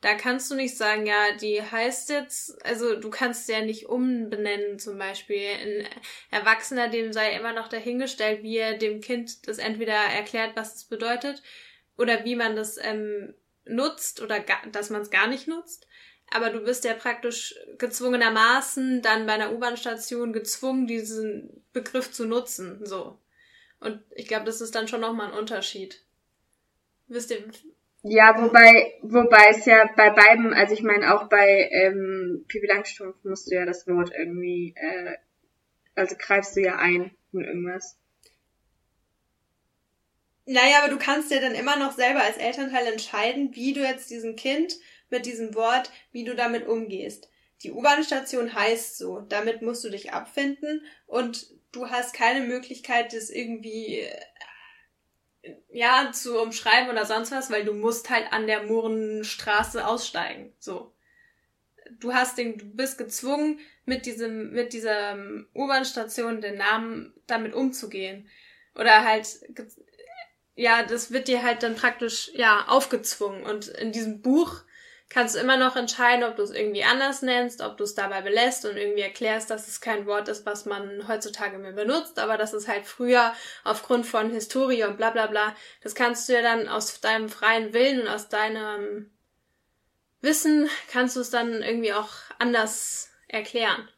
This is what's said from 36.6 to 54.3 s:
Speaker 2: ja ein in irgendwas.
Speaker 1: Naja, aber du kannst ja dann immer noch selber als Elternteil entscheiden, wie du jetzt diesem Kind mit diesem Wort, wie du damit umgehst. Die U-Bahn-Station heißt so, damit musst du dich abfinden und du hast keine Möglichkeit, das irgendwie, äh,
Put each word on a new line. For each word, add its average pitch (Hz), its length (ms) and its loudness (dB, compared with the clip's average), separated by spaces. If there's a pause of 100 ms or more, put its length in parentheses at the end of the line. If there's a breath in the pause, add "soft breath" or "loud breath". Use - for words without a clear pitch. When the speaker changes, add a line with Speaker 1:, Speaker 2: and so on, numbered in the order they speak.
Speaker 2:
ja 185 160 0
ein 175 340 0 (220)
in 185 100 -4
irgendwas. 180 540 -8 (2500)
Speaker 1:
Naja, 269 360 6
aber 285 80 4
du 277 80 -2
kannst 302 340 0
ja 269 100 2
dann 247 140 -2
immer 269 200 0
noch 269 180 -2
selber 254 300 2
als 214 140 0
Elternteil 254 500 -2
entscheiden, 226 680 -4
wie 262 180 -2
du 277 80 -2
jetzt 262 280 -4
diesem 226 260 -10
Kind 302 400 -2 (340 soft breath)
mit 240 160 -4
diesem 226 300 -8
Wort, 240 360 0 (200 soft breath)
wie 240 120 -10
du 247 120 -8
damit 233 320 -2
umgehst. 208 600 -6 (340)
Die - 80 -12
U-Bahn-Station 269 840 0
heißt 226 440 -2
so, 185 240 -10
damit 214 400 -4
musst 233 220 -6
du 220 60 -10
dich 196 240 -12
abfinden 294 720 -6 (200 soft breath)
und 233 420 -4 (240)
du 240 180 -12
hast 247 240 -4
keine 254 320 2
Möglichkeit, 240 680 -4
das 214 160 -10
irgendwie, 220 720 -8
äh, - 220 -12 (1500 soft breath)